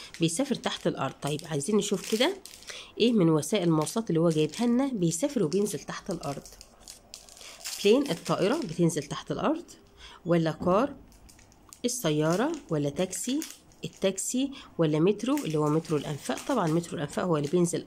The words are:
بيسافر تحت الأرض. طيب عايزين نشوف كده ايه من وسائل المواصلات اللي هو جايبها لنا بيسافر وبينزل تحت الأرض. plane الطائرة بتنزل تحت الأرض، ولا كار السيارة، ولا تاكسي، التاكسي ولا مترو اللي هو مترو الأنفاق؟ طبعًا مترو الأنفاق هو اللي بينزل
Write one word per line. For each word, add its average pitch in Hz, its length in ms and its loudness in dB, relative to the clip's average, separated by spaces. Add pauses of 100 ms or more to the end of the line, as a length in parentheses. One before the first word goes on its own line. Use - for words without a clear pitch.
(200)
بيسافر 185 340 0
تحت - 320 -6
الأرض. 135 360 -4
طيب 147 180 -4 (100)
عايزين 160 260 0
نشوف 202 380 0
كده 269 220 2 (640)
ايه 233 120 6
من 180 180 6
وسائل 160 340 2
المواصلات 165 460 2
اللي 160 100 4
هو 170 100 4
جايبها 156 360 2
لنا 247 260 2
بيسافر 214 500 0
وبينزل 175 360 0
تحت - 320 -10
الأرض. 160 340 -6 (1400)
plane 254 300 6
الطائرة 170 460 0
بتنزل 165 460 0
تحت - 300 -8
الأرض، 302 320 -2 (600)
ولا 165 240 2
كار 202 440 0 (920)
السيارة، 165 680 0 (180)
ولا 147 200 0
تاكسي، 190 500 -4 (460)
التاكسي 220 640 -2 (280)
ولا 156 220 2
مترو 214 360 2
اللي 156 220 -2
هو 151 100 2
مترو 156 280 0
الأنفاق؟ 147 420 -6 (100)
طبعًا 233 180 0
مترو 165 280 -2
الأنفاق 180 300 -4
هو 175 120 2
اللي 143 120 -2
بينزل 175 380 2